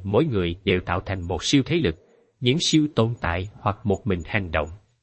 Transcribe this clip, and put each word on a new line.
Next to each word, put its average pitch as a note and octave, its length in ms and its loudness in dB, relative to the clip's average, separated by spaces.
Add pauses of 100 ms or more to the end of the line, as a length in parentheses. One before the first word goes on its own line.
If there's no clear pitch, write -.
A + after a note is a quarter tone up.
mỗi G#2 220 2
người F2+ 380 0
đều F#2 160 2
tạo F2+ 200 -2
thành F#2 280 -6
một F2 160 -4
siêu C#3 220 4
thế D#3 100 -2
lực. G#2 200 0 (440)
Những C3 200 2
siêu D#3 360 2
tồn A#2 260 2
tại F2+ 320 -4
hoặc - 300 -2
một G2 240 0
mình F#2 180 0
hành F#2+ 260 -4
động, D#2 180 -2 (340)